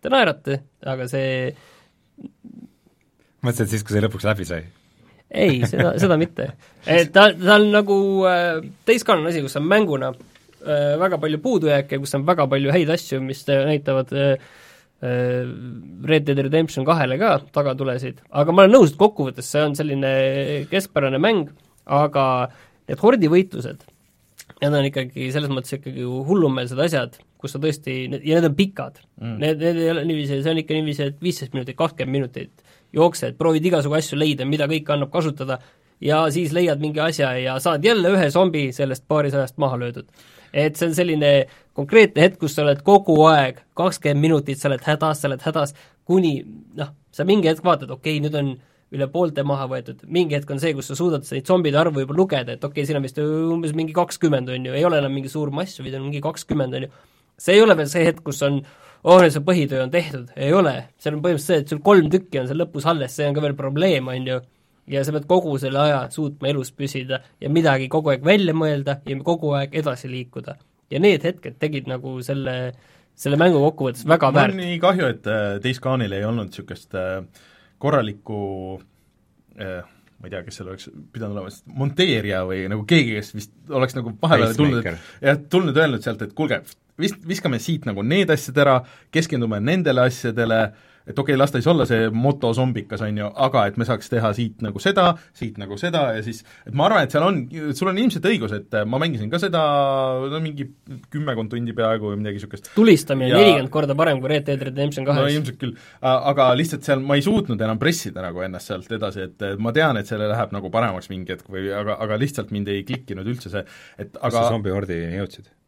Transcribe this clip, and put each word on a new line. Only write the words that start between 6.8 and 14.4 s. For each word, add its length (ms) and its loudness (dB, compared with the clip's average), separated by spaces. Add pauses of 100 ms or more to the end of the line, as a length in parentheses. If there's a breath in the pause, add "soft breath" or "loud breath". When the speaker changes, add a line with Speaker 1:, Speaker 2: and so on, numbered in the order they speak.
Speaker 1:
Et 240 4
ta, 200 8
ta 240 4
on 140 6
nagu, 280 4 (260)
äh, 340 2 (240)
Days 240 2
Gone 180 4
on 60 0
asi, 140 -2
kus 120 -6
on 120 -2
mänguna, 420 2 (460)
äh, 420 0
väga 240 0
palju 180 -2
puudujääke, 600 0
kus 140 -6
on 120 -2
väga 220 2
palju 240 0
häid 180 2
asju, 300 -4
mis 240 -8
te-, 180 2
näitavad, 480 -2
äh, 380 0 (460 loud breath)